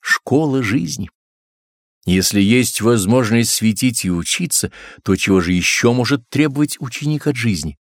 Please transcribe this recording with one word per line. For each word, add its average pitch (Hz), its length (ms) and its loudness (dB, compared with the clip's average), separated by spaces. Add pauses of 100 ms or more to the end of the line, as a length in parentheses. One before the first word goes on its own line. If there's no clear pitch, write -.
Школа 135 600 0
жизни. 131 480 -4 (920)
Если 92 360 2
есть 113 400 2
возможность 113 680 2
светить 113 540 0
и 92 60 0
учиться, 90 640 -4 (300)
то 95 140 0
чего 95 240 2
же 87 120 0
еще 104 420 2
может 127 340 -2
требовать 147 520 -2
ученик 147 460 -4
от 143 100 -2
жизни? 87 460 -4